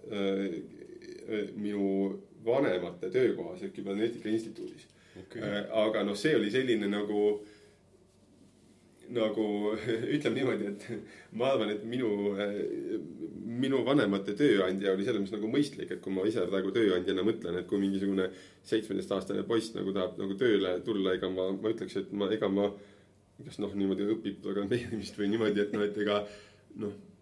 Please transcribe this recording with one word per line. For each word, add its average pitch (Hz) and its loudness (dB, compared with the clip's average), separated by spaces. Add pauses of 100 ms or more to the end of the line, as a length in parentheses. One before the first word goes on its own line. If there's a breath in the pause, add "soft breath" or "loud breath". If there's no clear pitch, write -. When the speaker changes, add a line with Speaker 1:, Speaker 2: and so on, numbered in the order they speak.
Speaker 1:
äh, 98 0 (680)
äh, 104 -2
minu 98 0 (220)
vanemate 107 0
töökohas 92 2
ehk 98 -8
Küberneetika 107 -2
Instituudis. 110 -6 (260 loud breath)
Speaker 2:
Okei. 104 -14
Speaker 1:
Äh, 104 -2
aga 110 4
noh, 101 0
see 156 4
oli 104 4
selline 113 2
nagu, 104 0 (1900 loud breath)
nagu, 110 2 (320)
<laughs> 120 0
ütleme 123 2
niimoodi, 107 0
et 101 -8 (460 loud breath)
ma 127 2
arvan, 110 2
et 104 -2
minu, 120 -2 (220)
äh, 101 -2 (960)
minu 131 2
vanemate 104 2
tööandja 98 4
oli 98 0
selles 110 2
mõttes 101 -4
nagu 107 -2
mõistlik, 143 0
et - -6
kui 98 -4
ma 92 0
ise 104 2
praegu 95 0
tööandjana 98 2
mõtlen, 90 0
et 87 -6
kui 101 2
mingisugune 98 2 (300 loud breath)
seitsmeteistaastane 98 -2
poiss 113 0
nagu 98 -2
tahab 92 -2
nagu 98 -4
tööle 95 4
tulla, 95 2
ega 92 0
ma, 92 0
ma 104 0
ütleks, 101 -4
et 92 -6
ma, 101 0
ega 107 2
ma, 101 2 (680 loud breath)
kas - -14
noh, 98 -4
niimoodi 98 0
õpib 104 -4
programmeerimist 101 -4
või 101 2
niimoodi, 104 2
et 101 -2
noh, 104 2
et 104 -2
ega 104 2 (520 loud breath)
noh 104 -8 (260)